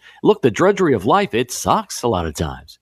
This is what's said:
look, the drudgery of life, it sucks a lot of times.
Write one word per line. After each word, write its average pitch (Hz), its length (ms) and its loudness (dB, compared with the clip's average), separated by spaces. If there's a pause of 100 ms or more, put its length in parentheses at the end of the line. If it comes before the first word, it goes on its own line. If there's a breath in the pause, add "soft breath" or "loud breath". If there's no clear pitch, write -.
(220 loud breath)
look, 175 180 2
the 131 100 4
drudgery 180 440 2
of 92 100 -2
life, 180 300 0
it 123 180 -2
sucks - 500 -4
a 120 60 0
lot 90 160 0
of 80 100 -6
times. - 480 -8